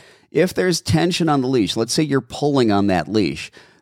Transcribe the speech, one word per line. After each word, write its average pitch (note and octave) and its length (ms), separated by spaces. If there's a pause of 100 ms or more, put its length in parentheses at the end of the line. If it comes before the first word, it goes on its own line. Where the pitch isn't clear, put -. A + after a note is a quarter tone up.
(300)
if E3+ 240
there's F3+ 260
tension E3 480
on C#3+ 140
the B2+ 60
leash, A#2 280
let's A2+ 160
say D#3+ 100
you're C#3 180
pulling C3+ 520
on G2+ 160
that F2+ 200
leash, E2+ 420 (320)